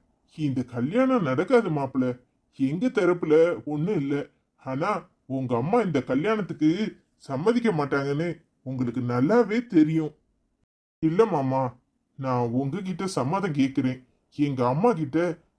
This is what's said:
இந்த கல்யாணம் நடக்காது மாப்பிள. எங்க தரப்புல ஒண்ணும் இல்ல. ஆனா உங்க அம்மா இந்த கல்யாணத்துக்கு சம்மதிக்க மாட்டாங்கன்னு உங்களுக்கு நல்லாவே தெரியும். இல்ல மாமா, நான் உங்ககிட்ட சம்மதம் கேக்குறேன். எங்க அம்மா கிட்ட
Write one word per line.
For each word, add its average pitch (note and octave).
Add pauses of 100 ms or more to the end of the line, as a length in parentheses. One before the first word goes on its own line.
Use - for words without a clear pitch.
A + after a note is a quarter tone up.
(360)
இந்த C3+
கல்யாணம் G#3
நடக்காது F3+
மாப்பிள. C3 (360)
எங்க D3
தரப்புல E3+
ஒண்ணும் D3+
இல்ல. C#3+ (360)
ஆனா E3 (180)
உங்க B2+
அம்மா F3
இந்த D#3+
கல்யாணத்துக்கு F3 (200)
சம்மதிக்க A3+
மாட்டாங்கன்னு C#3+ (340)
உங்களுக்கு B2+
நல்லாவே G3
தெரியும். D#3 (880)
இல்ல E3
மாமா, C3 (420)
நான் B2
உங்ககிட்ட E3+
சம்மதம் F3+
கேக்குறேன். C3+ (320)
எங்க C#3
அம்மா E3+
கிட்ட D#3+ (200)